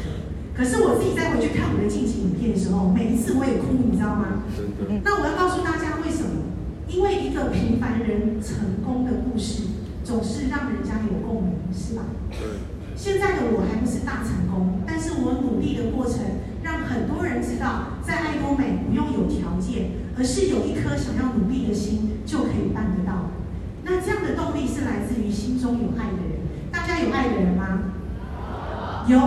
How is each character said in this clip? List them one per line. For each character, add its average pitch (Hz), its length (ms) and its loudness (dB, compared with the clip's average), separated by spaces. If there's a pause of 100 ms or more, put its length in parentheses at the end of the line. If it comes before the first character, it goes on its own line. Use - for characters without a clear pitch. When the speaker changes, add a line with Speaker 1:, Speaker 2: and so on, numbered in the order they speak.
(560)
Speaker 1:
可 - 80 0
是 - 200 4
我 240 140 6
自 - 60 2
己 - 120 2
再 330 160 0
回 240 100 2
去 - 80 2
看 - 240 2
我 196 80 2
的 208 80 2
近 240 160 0
期 - 160 0
影 190 120 2
片 226 200 2
的 - 40 0
时 - 140 2
候， 185 180 4
每 226 220 4
一 - 60 4
次 - 160 0
我 269 120 2
也 240 120 2
哭， - 160 0
你 190 240 4
知 - 60 2
道 214 120 0
吗？ - 300 0 (100)
Speaker 2:
真 - 100 -4 (220)
的。 208 160 0
Speaker 1:
那 - 160 4
我 294 60 2
要 311 100 0
告 370 140 4
诉 - 140 2
大 330 140 0
家 320 280 -2
为 311 40 0
什 - 140 0
么？ 320 180 -2 (460)
因 370 140 0
为 392 140 4
一 - 180 -2
个 - 120 0
平 - 340 2
凡 220 200 0
人 208 420 0
成 202 440 -2
功 254 180 0
的 254 80 0 (140)
故 240 120 -2
事， - 260 -2 (400)
总 226 200 0
是 269 260 -2
让 277 220 -2
人 - 120 -2
家 220 240 -2
有 180 180 -2
共 - 180 -2
鸣， 180 100 0 (200)
是 - 220 -4
吧？ 220 80 -4 (260)
Speaker 3:
对。 - 100 -6 (560)
Speaker 1:
现 392 240 2
在 392 140 4
的 240 180 2
我 190 140 4
还 220 160 0
不 - 80 2
是 - 160 -2
大 - 180 -2
成 185 240 0
功， 185 380 0
但 320 140 -2
是 - 120 -2 (120)
我 254 180 2
努 - 180 2
力 - 160 2
的 226 160 0
过 254 140 0
程， 220 160 0 (400)
让 330 240 -4
很 - 220 0
多 - 180 -2
人 - 160 0
知 - 160 -2
道， - 480 -2
在 330 100 0
爱 311 220 0
多 277 180 0
美 - 300 2
不 - 100 2
用 - 160 2
有 - 140 2
条 - 340 0
件， - 380 -2 (180)
而 247 80 0
是 370 240 2
有 - 160 2
一 - 140 -2
颗 - 180 0
想 - 220 -2
要 254 160 0
努 185 160 2
力 247 180 0
的 214 60 2
心 214 520 0
就 262 200 0
可 208 80 0
以 190 200 0
办 - 200 0
得 180 100 0
到。 - 300 -2 (500)
那 359 160 0
这 349 80 -2
样 403 160 0
的 277 120 0
动 302 200 -2
力 277 120 -2
是 247 180 -2
来 233 180 -2
自 - 160 0
于 208 100 0
心 247 300 0
中 240 220 0
有 180 160 0
爱 - 160 -2
的 180 80 -2
人。 - 260 -4 (240)
大 339 160 -2
家 339 140 0
有 262 100 2
爱 262 180 2
的 214 120 2
人 180 160 4
吗？ 190 340 0 (1160)
有 254 200 8